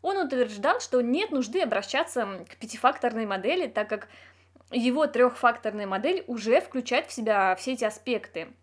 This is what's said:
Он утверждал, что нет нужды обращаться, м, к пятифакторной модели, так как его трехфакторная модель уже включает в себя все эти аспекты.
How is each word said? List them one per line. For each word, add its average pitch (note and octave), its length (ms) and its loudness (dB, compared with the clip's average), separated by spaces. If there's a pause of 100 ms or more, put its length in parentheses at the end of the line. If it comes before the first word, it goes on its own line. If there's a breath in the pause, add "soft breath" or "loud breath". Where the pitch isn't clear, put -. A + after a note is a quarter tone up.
Он G4 160 0
утверждал, C4 600 0
что - 200 0
нет C#4+ 300 0
нужды C4 320 0
обращаться, C4 600 -2
м, G3 220 -8
к - 120 -20
пятифакторной A3+ 680 0
модели, G#3+ 440 0
так G#3+ 200 -2
как G#3+ 200 -6 (640 loud breath)
его B3+ 340 2
трехфакторная A#3+ 800 2
модель A#3 400 0
уже A3+ 340 2
включает - 460 -2
в - 60 -16
себя G3+ 420 2
все B3+ 200 -4
эти A#3 100 -2
аспекты. G#3+ 640 -4 (140)